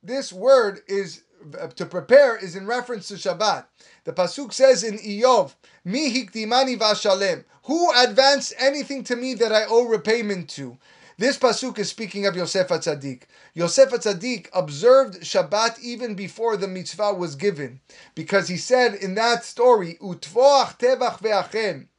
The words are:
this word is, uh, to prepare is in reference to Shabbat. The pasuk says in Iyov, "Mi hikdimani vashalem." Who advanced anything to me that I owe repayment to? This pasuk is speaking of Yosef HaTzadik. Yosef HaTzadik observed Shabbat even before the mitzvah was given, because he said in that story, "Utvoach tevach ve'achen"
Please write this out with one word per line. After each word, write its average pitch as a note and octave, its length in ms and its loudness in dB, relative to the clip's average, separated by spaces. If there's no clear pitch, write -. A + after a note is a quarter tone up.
this B3 300 -8
word G#3 560 4
is, G3 340 -6
uh, D#3+ 100 -10
to - 180 -10
prepare A3+ 500 6
is F#3 220 -12
in F#3+ 100 -12
reference A#3+ 400 -6
to G#3 60 -12
Shabbat. F3+ 500 -2
The D#3+ 80 -10
pasuk F#3 400 -4
says B3+ 320 4
in G#3+ 140 -6
Iyov, G#3 580 0
"Mi A#3+ 280 -2
hikdimani A#3+ 640 -2
vashalem." G3 680 0
Who E4+ 300 2
advanced B3+ 640 4
anything C#4 460 -4
to B3 120 -4
me B3+ 200 -8
that G#3+ 180 0
I G#3+ 120 2
owe A#3 200 2
repayment G#3+ 640 -2
to? C3 300 -14
This B3+ 180 0
pasuk A#3+ 400 0
is G3+ 120 -6
speaking G3+ 360 -8
of F#3 100 0
Yosef F3+ 340 -2
HaTzadik. C#3+ 540 -6
Yosef F3 380 4
HaTzadik A3 600 -4
observed F#3 720 2
Shabbat G3+ 580 -2
even A#3+ 360 -10
before G#3 420 -6
the F#3+ 100 -6
mitzvah F#3 460 -4
was F3 220 -6
given, C#3 440 -4
because F#3 320 -2
he F3+ 100 -6
said B3 380 2
in F#3+ 180 -8
that A#3 320 0
story, A3+ 560 2
"Utvoach A3+ 800 2
tevach B3 400 0
ve'achen" G3+ 680 -2